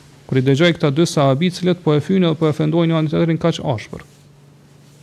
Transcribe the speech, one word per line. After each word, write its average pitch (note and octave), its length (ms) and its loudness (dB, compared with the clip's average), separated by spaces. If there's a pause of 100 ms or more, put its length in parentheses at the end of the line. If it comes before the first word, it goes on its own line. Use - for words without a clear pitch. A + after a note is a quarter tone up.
(300)
Kur C3 100 0
i C3 60 2
dëgjoj D#3 320 4
këta D3+ 180 0
dy E3 140 2
sahabi, C#3 420 2
të F3+ 60 -10
cilët F3+ 260 -2
po D#3 80 0
e D3 80 2
fynë F3+ 300 0
dhe D#3 100 -2
po D#3+ 80 0
e D3+ 80 0
fendojnë E3 380 0
një D#3 180 0
tjetrin E3 300 0
kaq E3 160 0 (160)
ashpër. - 320 -12 (960)